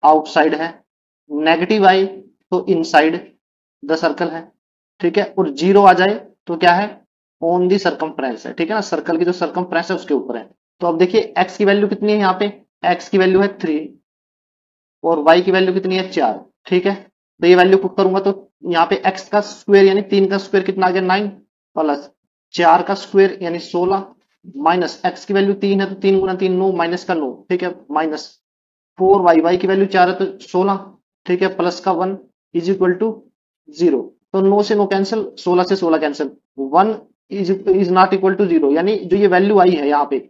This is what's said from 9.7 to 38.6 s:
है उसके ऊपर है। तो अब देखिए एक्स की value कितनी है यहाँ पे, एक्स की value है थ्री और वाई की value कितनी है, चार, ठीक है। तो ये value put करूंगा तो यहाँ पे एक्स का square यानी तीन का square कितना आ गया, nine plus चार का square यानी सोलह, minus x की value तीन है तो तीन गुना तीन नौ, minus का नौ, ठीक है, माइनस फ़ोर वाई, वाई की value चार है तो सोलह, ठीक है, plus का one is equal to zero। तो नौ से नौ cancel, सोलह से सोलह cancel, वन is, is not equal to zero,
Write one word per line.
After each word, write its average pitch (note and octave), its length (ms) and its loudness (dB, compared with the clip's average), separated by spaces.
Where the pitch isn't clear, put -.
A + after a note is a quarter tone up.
है F3+ 60 -4
उसके E3+ 160 -6
ऊपर B2 240 -6
है। A2 120 -16
तो F3 60 -2
अब E3 100 -2
देखिए F#3 420 0
एक्स - 180 -4
की G#3 80 0
value G3+ 220 2
कितनी G3+ 240 -4
है G#3+ 80 0
यहाँ F#3 200 0
पे, G#3 60 -2
एक्स F3 240 -4
की G3 80 0
value F#3 240 2
है G3+ 60 2
थ्री D#3+ 200 -4
और E3 180 0
वाई E3 200 4
की F#3 100 0
value F#3 220 2
कितनी F#3+ 220 -2
है, F#3 160 -4
चार, A#2 340 -2
ठीक F3+ 180 0
है। G3 80 0
तो E3+ 60 2
ये F3+ 80 8
value F#3 220 4
put F#3+ 200 -2
करूंगा F#3+ 220 2
तो G3 120 -2
यहाँ E3+ 200 0
पे F#3+ 100 -2
एक्स - 220 -6
का G#3 120 0
square G3 440 4
यानी F#3+ 240 4
तीन G3 200 2
का G3 80 -2
square F#3+ 280 -2
कितना F#3 220 -2
आ - 20 2
गया, F#3 140 -2
nine F#3+ 240 -2
plus D3 340 -4
चार F3 300 4
का G3 120 -4
square F#3+ 460 2
यानी F3 200 -6
सोलह, F#3+ 440 -2
minus E3 480 -2
x A3 200 -6
की G3+ 80 -6
value G3 220 2
तीन G3 260 0
है F#3+ 80 -4
तो G3 80 -12
तीन F#3+ 220 2
गुना F#3+ 160 -2
तीन F#3 200 -2
नौ, F#3+ 180 0
minus E3+ 300 -4
का F#3 100 -4
नौ, D3+ 180 -4
ठीक F3+ 140 -2
है, F3+ 100 -6
माइनस D3+ 360 -4
फ़ोर F#3+ 220 4
वाई, E3 200 6
वाई F3 160 2
की F#3 100 -2
value F#3+ 200 2
चार F#3 220 2
है F3+ 60 -4
तो F#3+ 320 -6
सोलह, F#3+ 380 -2
ठीक F3+ 160 -2
है, F#3 140 -2
plus F3 240 -4
का G3 140 -2
one F#3 240 -2
is E3+ 140 -2
equal F#3 260 2
to G#3+ 120 -2
zero। D3+ 320 0
तो G3 80 0
नौ G3+ 220 4
से G#3 120 0
नौ G#3 120 2
cancel, G3 380 -2
सोलह F3+ 260 0
से F#3+ 120 0
सोलह E3 220 0
cancel, C#3+ 340 -4
वन E3 340 0
is, F#3+ 200 -4
is F#3 160 0
not F#3 220 4
equal F#3+ 220 0
to G3 120 0
zero, D#3 280 2